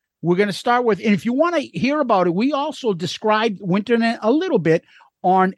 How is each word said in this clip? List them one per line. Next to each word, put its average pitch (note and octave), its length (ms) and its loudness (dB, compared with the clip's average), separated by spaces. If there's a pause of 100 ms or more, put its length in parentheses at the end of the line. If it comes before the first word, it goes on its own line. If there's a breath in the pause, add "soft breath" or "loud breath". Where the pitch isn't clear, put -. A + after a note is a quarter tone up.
(220)
we're F3 160 0
gonna G3+ 160 2
start A#3+ 320 0
with, G#3 140 0
and G#3+ 140 2
if F3+ 120 -2
you A#3 80 -2
wanna D#4+ 260 2
hear B3+ 400 -2
about G#3+ 280 2
it, E3+ 60 0
we A#3+ 200 0
also C#4 400 -4
described G#3+ 680 -2
Winterland A3+ 600 0
a A3 100 0
little D#4+ 280 0
bit D#3+ 240 2 (380 soft breath)
on F#3 360 2